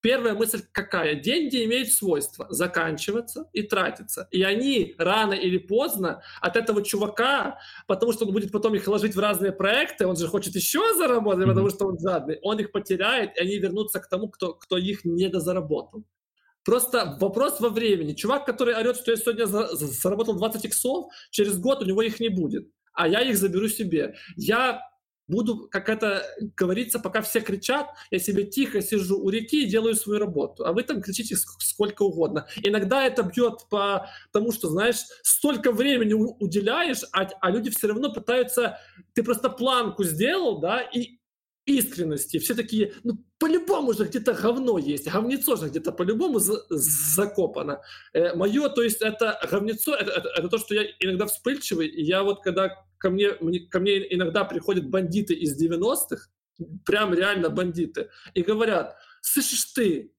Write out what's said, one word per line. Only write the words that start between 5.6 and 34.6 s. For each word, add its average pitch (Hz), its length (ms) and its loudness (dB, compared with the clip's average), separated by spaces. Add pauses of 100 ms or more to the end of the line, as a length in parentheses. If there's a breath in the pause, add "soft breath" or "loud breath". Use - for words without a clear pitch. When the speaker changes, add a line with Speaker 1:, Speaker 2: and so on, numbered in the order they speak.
Speaker 1:
от - 160 0
этого 220 260 2
чувака, 214 760 0 (280 loud breath)
потому 220 260 2
что 226 120 0
он 196 80 -2
будет 202 180 0
потом 214 240 2
их 196 120 0
вложить 208 280 2
в 185 60 -2
разные 196 320 2
проекты, 202 540 2
он 185 100 2
же 165 100 -2
хочет 196 300 -2
еще 381 400 2
заработать, 226 480 4
Speaker 2:
Мгм. 190 60 6
Speaker 1:
потому 190 200 4
что 196 160 -2
он 180 120 -2
жадный, 160 440 -2
он 214 180 0
их 208 120 -4
потеряет, 202 640 0
и - 60 -2
они 196 160 0
вернутся 196 420 -2
к - 80 -20
тому, 208 220 -2
кто, 175 240 -6
кто - 240 -2
их 196 260 -2
недозаработал. 175 1000 -2 (600)
Просто 220 560 2
вопрос 226 400 2
во 233 100 2
времени. 202 440 2
Чувак, 262 320 -2
который 240 280 0
орет, 233 220 0
что - 140 -4
я 233 60 4
сегодня 226 300 0
за-, 202 300 0
за-, 147 100 -2
заработал 202 500 0
двадцать 220 280 -2
иксов, 262 420 -2 (240 loud breath)
через 202 280 2
год 254 240 0
у 190 40 -2
него 190 160 2
их 220 180 -2
не 226 80 0
будет, 180 400 -2 (240)
а 165 160 0
я 208 140 4
их 247 160 2
заберу 190 300 2
себе. 165 460 -2 (220 loud breath)
Я 240 440 0 (460)
буду, 214 440 -2
как 196 180 -4
это 220 340 0 (340)
говорится, 202 420 0
пока 220 240 -4
все 220 180 0
кричат, 233 460 -2 (240 loud breath)
я 190 80 0
себе 196 260 0
тихо 214 380 0
сижу 196 360 0
у 196 120 0
реки 226 340 0
и 208 60 -2
делаю 220 240 2
свою 208 240 -2
работу, 175 480 -2
а 165 60 0
вы 220 100 0
там 247 180 -4
кричите 202 360 -6
ск-, - 240 -6
сколько - 420 -2
угодно. 160 440 0 (160 loud breath)
Иногда 208 440 2
это 254 160 2
бьет 226 480 0
по 202 360 0 (260 loud breath)
тому, 220 200 2
что, 185 160 -4